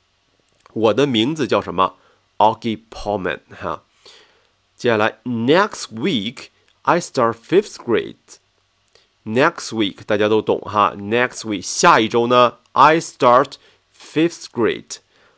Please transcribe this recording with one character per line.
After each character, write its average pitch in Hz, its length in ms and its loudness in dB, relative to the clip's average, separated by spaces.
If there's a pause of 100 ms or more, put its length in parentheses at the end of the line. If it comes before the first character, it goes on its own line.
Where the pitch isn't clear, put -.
(720)
我 107 220 2
的 139 120 2
名 123 280 0
字 147 120 -4
叫 101 140 0
什 90 140 -8
么？ 92 220 0 (420)
Augie 110 420 0 (100)
Pullman， 92 500 -6 (100)
哈。 85 320 -10 (920)
接 - 140 -4
下 113 80 2
来， 107 280 0
“Next 127 680 -2
week 117 540 -6 (340)
I 156 180 0
start 117 360 -2
fifth - 400 -2
grade.” 73 420 -4 (1080)
Next 123 500 -2
week， 107 320 -4
大 107 100 -2
家 104 140 0
都 110 100 2
懂 104 220 -2
哈。 101 340 0
Next 113 460 -4
week， 104 180 -6
下 156 400 2
一 113 80 2
周 120 180 0
呢， 123 300 4 (160)
I 156 280 6
start 135 560 2 (380)
fifth - 560 -4
grade， 90 460 -4 (420)